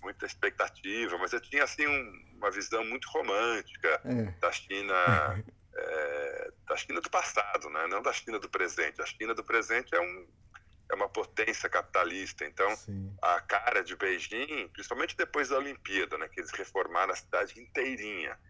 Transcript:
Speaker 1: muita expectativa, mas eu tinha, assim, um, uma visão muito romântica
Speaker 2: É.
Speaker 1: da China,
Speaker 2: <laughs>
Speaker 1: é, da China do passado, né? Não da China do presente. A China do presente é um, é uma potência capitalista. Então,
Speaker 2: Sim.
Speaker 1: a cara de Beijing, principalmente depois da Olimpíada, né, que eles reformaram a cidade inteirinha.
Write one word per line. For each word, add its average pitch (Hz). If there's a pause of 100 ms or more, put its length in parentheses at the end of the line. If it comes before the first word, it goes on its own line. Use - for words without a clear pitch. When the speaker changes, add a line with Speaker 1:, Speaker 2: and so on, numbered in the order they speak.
Speaker 1:
muita 101
expectativa, 101
mas 90
eu 120
tinha, 143
assim, 147
um, 123
uma 101
visão 101
muito 113
romântica 110
Speaker 2:
É. 117
Speaker 1:
da 87
China, 98
Speaker 2:
<laughs> 87
Speaker 1:
é, 73 (160)
da -
China -
do -
passado, 101
né? 78
Não 98
da 135
China 110
do 95
presente. 87
A -
China 113
do 113
presente 113
é 175
um, 180 (640)
é 98
uma 98
potência 110
capitalista. 90
Então, 98
Speaker 2:
Sim. 98
Speaker 1:
a 87
cara 107
de 90
Beijing, 104
principalmente 123
depois 147
da 139
Olimpíada, 98
né, 76
que -
eles 85
reformaram 92
a 90
cidade -
inteirinha. 107 (120)